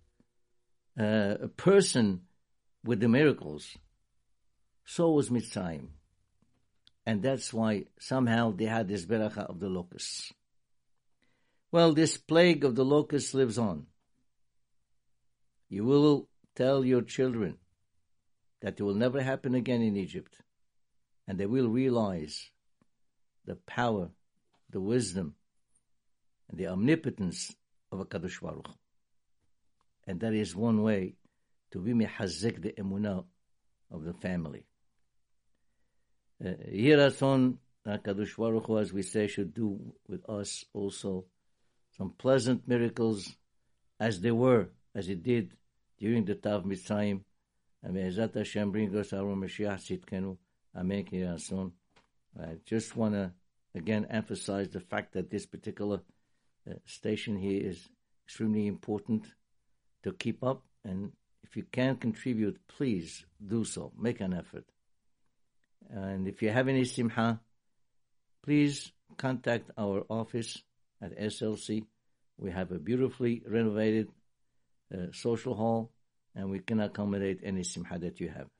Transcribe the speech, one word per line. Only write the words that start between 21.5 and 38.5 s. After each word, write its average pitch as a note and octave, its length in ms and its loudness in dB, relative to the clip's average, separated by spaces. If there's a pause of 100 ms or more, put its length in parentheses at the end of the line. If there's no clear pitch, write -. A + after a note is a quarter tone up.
realize A2 800 0 (960)
the F2 100 -8
power, G#2+ 540 -2 (640)
the G2 100 -4
wisdom, F#2+ 540 0 (1120)
and - 80 -14
the F2+ 100 -2
omnipotence G#2 880 0 (360)
of G2 80 -8
HaKadosh F#2 420 -8
Baruch D#2+ 260 -10
Hu. - 60 -20 (1300)
And F#2 140 -6
that A2 120 -2
is G#2 220 -2
one A2 260 2
way G#2 320 0 (580)
to F2+ 80 -8
be G#2+ 140 -2
mehazek G#2+ 680 -2
the - 100 -6
emunah G2 540 -4 (640)
of D#2+ 120 -10
the E2+ 100 -6
family. E2+ 520 -6 (1800)
Uh, F#2+ 60 -4 (200)
Yiraton C3+ 880 6 (300)
HaKadosh G#2 500 -2
Baruch A2+ 280 2